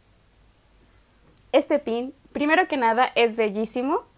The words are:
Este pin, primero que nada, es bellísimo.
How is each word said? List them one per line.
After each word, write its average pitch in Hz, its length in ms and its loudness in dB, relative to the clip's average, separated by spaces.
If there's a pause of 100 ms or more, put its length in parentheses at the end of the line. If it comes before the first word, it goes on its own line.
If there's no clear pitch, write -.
(1500)
Este 277 280 2
pin, 240 340 -6 (180)
primero 311 360 2
que 294 100 -4
nada, 233 380 2
es 226 220 2
bellísimo. 233 680 -2 (140)